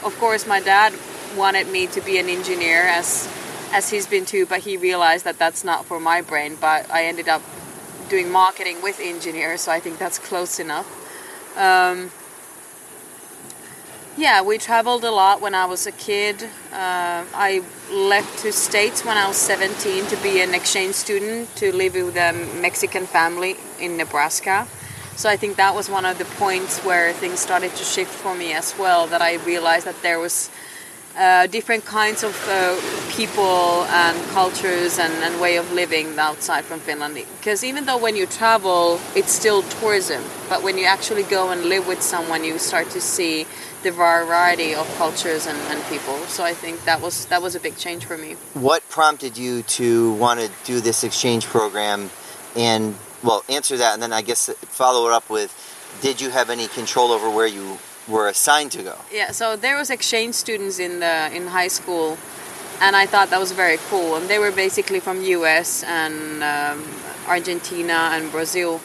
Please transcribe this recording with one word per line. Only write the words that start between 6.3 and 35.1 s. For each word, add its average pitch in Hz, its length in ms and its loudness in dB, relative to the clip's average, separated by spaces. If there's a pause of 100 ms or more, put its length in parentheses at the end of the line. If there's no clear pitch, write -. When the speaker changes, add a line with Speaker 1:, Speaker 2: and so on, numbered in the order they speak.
Speaker 1:
but 156 300 2
I 165 160 0
ended 165 240 -4
up 160 120 2 (680)
doing 180 220 0
marketing 185 500 2
with 196 180 -4
engineers, 165 600 -4
so 170 100 -2
I 165 80 2
think 165 200 -8
that's - 180 -4
close 175 420 -6
enough. 160 280 -6 (720)
Um, 185 540 4 (2000)
yeah, 262 240 6
we 208 160 2
traveled 233 460 2
a 233 80 0
lot 196 300 6
when 202 140 -2
I 185 100 4
was 180 220 -4
a 196 40 -8
kid. 208 520 -2 (300)
Uh, 180 500 -2 (100)
I 190 300 2 (280)
left 202 480 2
to 214 120 -2
States 214 540 0
when 220 120 2
I 196 100 4
was 196 100 -2
seventeen 190 680 0
to 196 100 -2
be 190 240 2
an 180 120 2
exchange 190 420 0
student, 220 600 -4
to 190 180 0
live 185 200 0
with 180 240 -2
a 170 160 4 (260)
Mexican 185 460 -2
family 175 500 2 (240)
in 175 180 -4
Nebraska. 165 680 0 (480)
So - 140 0
I - 80 4
think 202 200 -4
that 196 180 6
was 202 140 -4
one 190 160 0
of 180 120 0
the 175 80 -4
points 185 540 -2
where 175 340 4
things 180 260 -4
started 180 360 0
to 190 80 -6
shift 185 280 -2
for 190 220 -4
me 170 200 -4
as 165 260 -4
well, 180 280 6
that 170 140 2
I 170 140 4
realized 170 500 2
that - 160 -8
there 170 160 2
was, 170 320 -2 (680)
uh, 185 300 6
different 220 360 -2
kinds 214 400 0
of, 208 100 -2 (140)
uh, 185 320 2 (320)
people 180 800 4
and 170 280 4 (120)
cultures 185 680 0
and, 165 180 2